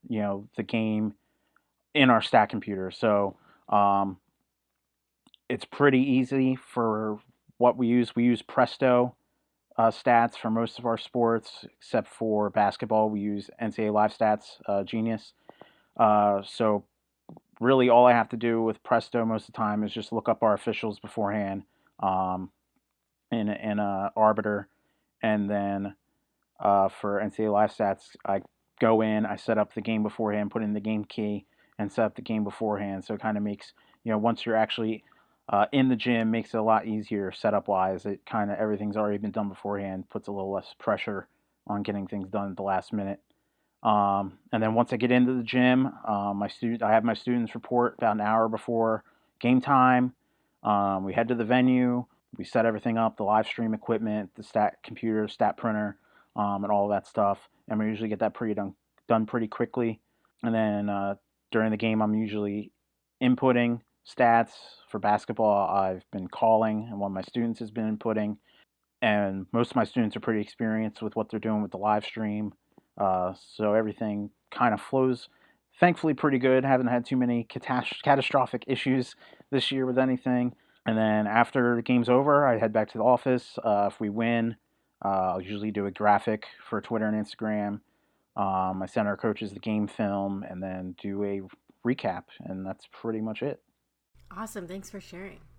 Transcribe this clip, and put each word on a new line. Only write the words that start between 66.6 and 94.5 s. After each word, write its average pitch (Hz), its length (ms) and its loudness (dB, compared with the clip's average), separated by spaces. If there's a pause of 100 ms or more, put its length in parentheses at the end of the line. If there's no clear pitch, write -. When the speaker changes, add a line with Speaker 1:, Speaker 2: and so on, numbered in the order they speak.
Speaker 1:
and 104 100 -10
one 98 120 -4
of 95 40 -6
my 92 80 -6
students 117 360 -4
has 110 120 -10
been 110 260 -4
inputting. 107 400 -2 (640)
And 101 500 0
most 117 200 0
of - 40 -4
my 117 80 2
students 107 320 -2
are 113 40 -6
pretty 110 220 -2
experienced 110 600 -4
with 107 140 -6
what 110 140 -4
they're 110 100 -6
doing 107 240 -2
with 98 80 -8
the 95 60 -10
live 107 280 0
stream. 104 480 -6 (420)
Uh, 92 380 0 (220)
so 107 180 0
everything 107 560 -2 (220)
kind 117 240 2
of 95 60 -8
flows, 131 480 -2 (500)
thankfully, 165 340 4
pretty 139 240 2
good. 131 260 4
Haven't 131 240 2
had 120 180 0
too 131 120 -2
many 120 320 0
catas-, - 540 -6
catastrophic 131 640 2
issues 131 480 -2 (340)
this 135 220 0
year 131 140 0
with 127 120 0
anything. 127 560 0 (320)
And 113 120 0
then 107 300 2
after 120 480 0
the 117 60 -2
game's 120 280 0
over, 143 380 4
I 120 100 2
head 107 160 -2
back 107 180 -2
to - 60 -12
the 110 60 -4
office. 127 600 0
Uh, 101 280 2
if - 80 -20
we 107 100 -2
win, 113 460 -2 (480)
uh, 95 300 0
I'll 92 80 -4
usually 104 300 -8
do 101 140 -4
a 98 60 -4
graphic 104 540 0 (220)
for 107 140 -4
Twitter 110 240 -4
and 107 200 -2
Instagram. 107 560 -6 (540)
Um, 95 460 -2
I 95 40 -6
send 107 220 -2
our 101 100 -4
coaches 107 340 -4
the 101 80 -14
game 107 280 -2
film 98 600 -4
and 92 140 -10
then 92 380 -8
do 101 220 -6
a 101 180 -6 (460)
recap, 117 360 -4 (160)
and 95 260 -10
that's - 260 -12
pretty 110 280 -6
much 110 220 -6
it. 139 200 -8 (720)
Speaker 2:
Awesome. 202 360 -12